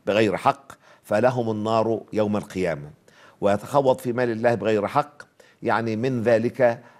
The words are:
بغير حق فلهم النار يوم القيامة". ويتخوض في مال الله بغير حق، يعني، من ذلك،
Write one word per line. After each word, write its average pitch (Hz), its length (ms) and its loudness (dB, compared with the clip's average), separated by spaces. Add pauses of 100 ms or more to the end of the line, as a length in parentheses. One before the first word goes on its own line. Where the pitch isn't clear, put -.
بغير 101 300 2
حق - 340 -2 (320)
فلهم 117 480 0
النار 110 500 0 (120)
يوم 104 240 0
القيامة". 82 520 -4 (520)
ويتخوض 120 580 0
في 123 140 -6
مال 123 160 0
الله 117 260 0
بغير 104 320 0
حق، - 340 -4 (420)
يعني، 113 320 -2
من 123 260 -2
ذلك، 117 600 2 (180)